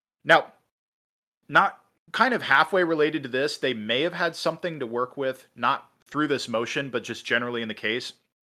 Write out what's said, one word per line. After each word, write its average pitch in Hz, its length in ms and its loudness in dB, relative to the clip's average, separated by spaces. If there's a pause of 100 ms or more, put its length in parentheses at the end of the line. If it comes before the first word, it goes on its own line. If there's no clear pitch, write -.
(240)
Now, 151 300 4 (960)
not 175 300 4 (340)
kind 247 200 2
of 196 80 -2
halfway 160 440 4
related 156 380 2
to 131 60 -10
this, 135 280 -2
they 131 160 -2
may 113 280 -2
have 165 120 0
had 170 220 -2
something 165 440 -4
to 131 80 -6
work 120 300 -4
with, 131 300 -4 (100)
not 123 320 0 (180)
through 151 220 -2
this 135 180 -2
motion, 123 420 -4
but 117 140 -4
just - 220 -10
generally 120 360 -2
in 113 60 -6
the 110 60 -8
case, 113 400 -4 (420)